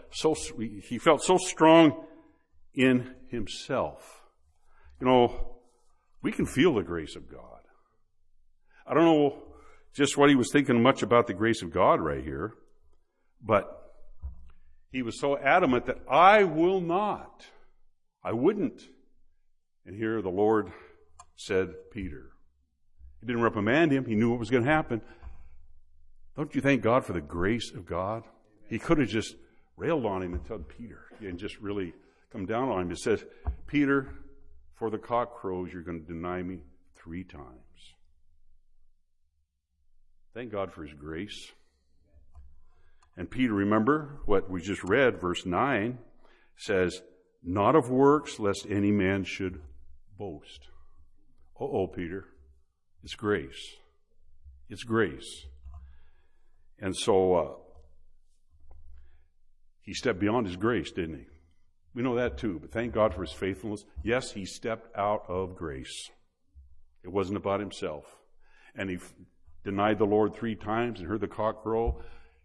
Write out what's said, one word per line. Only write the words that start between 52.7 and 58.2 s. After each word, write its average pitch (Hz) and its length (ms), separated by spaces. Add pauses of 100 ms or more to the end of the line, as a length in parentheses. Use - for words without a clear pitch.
It's 98 100
grace. 90 640 (920)
It's 98 120
grace. 110 640 (1300)
And 95 180
so, 95 380
uh, 71 200 (2250)